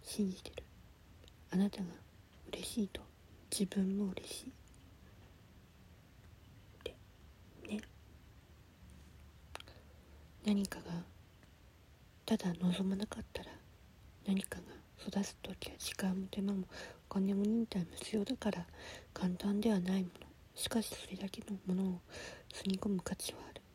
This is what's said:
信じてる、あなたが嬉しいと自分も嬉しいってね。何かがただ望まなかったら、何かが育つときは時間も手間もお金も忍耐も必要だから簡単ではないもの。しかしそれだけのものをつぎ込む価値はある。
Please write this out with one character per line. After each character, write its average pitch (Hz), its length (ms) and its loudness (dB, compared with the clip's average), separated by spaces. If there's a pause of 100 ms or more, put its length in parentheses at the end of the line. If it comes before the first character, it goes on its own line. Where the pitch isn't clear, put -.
信 196 220 2
じ 185 100 -8
て - 100 -10
る、 - 120 -10 (880)
あ 185 60 2
な 202 120 8
た - 100 -2
が 190 80 0 (680)
嬉 - 120 -6
し 214 200 2
い 190 40 0
と - 140 -10 (480)
自 - 160 4
分 196 320 2
も 196 140 2
嬉 - 160 -8
し - 160 -8
い - 40 -10
っ - 40 -12 (2250)
て - 100 -8 (760)
ね。 208 120 -2 (2750)
何 202 240 6
か - 100 -6
が 170 60 -12 (1400)
た 220 120 6
だ 180 180 2
望 180 340 4
ま 196 60 4
な 196 100 0
か - 140 -8
っ 214 140 -8
た - 100 -8
ら、 - 80 -12 (760)
何 190 160 4
か - 160 -6
が - 20 -14 (460)
育 196 180 2
つ - 160 -10
と 196 140 -6
き - 140 -10
は - 60 -14
時 - 200 -6
間 185 180 2
も 190 160 -2
手 202 100 -2
間 196 120 2
も 190 160 0 (420)
お - 40 -8
金 196 200 6
も 196 80 4
忍 220 240 4
耐 185 160 0
も 165 140 -2
必 - 180 -6
要 208 100 4
だ 262 120 -2
か 202 160 2
ら 175 120 -2 (480)
簡 180 180 2
単 202 300 2
で 220 120 6
は 190 80 6
な 185 180 4
い 185 60 4
も 180 60 -4 (100)
の。 - 60 -14 (280)
し - 140 -2
か 226 120 4
し - 140 -4
そ - 160 -10
れ 190 60 -6
だ 196 120 -4
け - 220 -8
の 190 160 -2
も 185 80 4
の 190 160 4
を 175 100 -2 (520)
つ - 100 -10
ぎ 190 140 4
込 208 140 0
む 185 120 2
価 - 140 -2
値 - 160 -6
は - 80 -12 (100)
あ - 40 -18
る。 - 60 -12 (140)